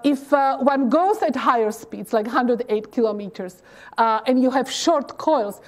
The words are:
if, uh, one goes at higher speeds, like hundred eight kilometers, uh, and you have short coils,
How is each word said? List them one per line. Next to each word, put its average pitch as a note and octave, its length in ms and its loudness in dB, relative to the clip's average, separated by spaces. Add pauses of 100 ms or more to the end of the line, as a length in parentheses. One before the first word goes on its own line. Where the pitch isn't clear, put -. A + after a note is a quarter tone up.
if, C#4 280 0
uh, C4+ 280 2
one C#4 300 2
goes F#4+ 340 2
at D4+ 120 -2
higher A#3+ 360 2
speeds, - 420 -10
like A3 140 0
hundred B3 420 0
eight G#3+ 220 -2
kilometers, G#3 720 -4 (340)
uh, A3+ 300 2
and B3+ 120 4
you B3+ 120 4
have B3+ 180 0
short - 480 -2
coils, A#3 500 0